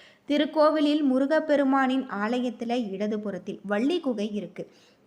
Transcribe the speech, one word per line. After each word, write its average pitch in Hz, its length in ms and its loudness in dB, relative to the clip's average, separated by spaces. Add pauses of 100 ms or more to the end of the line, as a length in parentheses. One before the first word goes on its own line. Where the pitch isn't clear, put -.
(280)
திருக்கோவிலில் 302 720 2
முருகப்பெருமானின் 269 1040 2 (140)
ஆலயத்துல 240 580 -2 (100)
இடதுபுறத்தில் 202 720 -6
வள்ளி 240 360 0
குகை 214 340 -4
இருக்கு. 180 320 -8 (420)